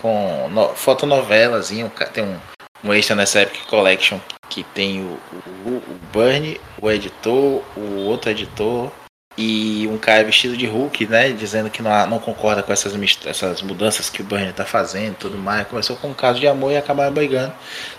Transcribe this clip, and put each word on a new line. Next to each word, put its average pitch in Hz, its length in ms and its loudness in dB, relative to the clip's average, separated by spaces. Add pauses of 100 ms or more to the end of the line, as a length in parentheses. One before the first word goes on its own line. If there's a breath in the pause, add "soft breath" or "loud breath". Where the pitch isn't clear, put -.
com 104 480 0
no-, 104 200 2
fotonovelazinha, 117 1160 2
o 104 40 -8
ca-, - 180 -6
tem 110 160 -4
um, 92 160 -6 (440)
um 104 100 0
extra 107 220 4
nessa 101 260 4
Epic - 260 -2
Collection 95 520 4 (300)
que 90 140 -8
tem 98 380 -4
o, 87 180 -8 (460)
o, 117 40 -4
o 117 300 -8 (140)
Burn, 139 460 2 (220)
o 107 80 2
editor, 117 720 2 (140)
o 101 300 -6
outro 117 260 0
editor 113 600 -2 (460)
e 107 500 0
um 110 120 -4
cara 110 240 6
vestido 120 340 2
de 123 80 -2
Hulk, 117 400 -2
né, 117 260 4
dizendo 107 380 -4
que - 120 -8
não, 104 260 2
não 110 120 -2
concorda 107 440 0
com 101 100 -2
essas 101 220 -2
mis-, 101 300 0
essas 87 360 -4
mudanças 95 480 -2
que - 120 -8
o 98 40 -10
Burn 101 260 -4
tá 98 140 -6
fazendo 104 480 -2
e - 40 -12
tudo 101 200 -8
mais. 101 300 -2
Começou 120 280 -4
com 143 140 -8
um 135 40 -8
caso 123 260 2
de 143 80 2
amor 135 240 2
e 147 60 2
acabaram 143 360 0
brigando. 139 400 0 (460 loud breath)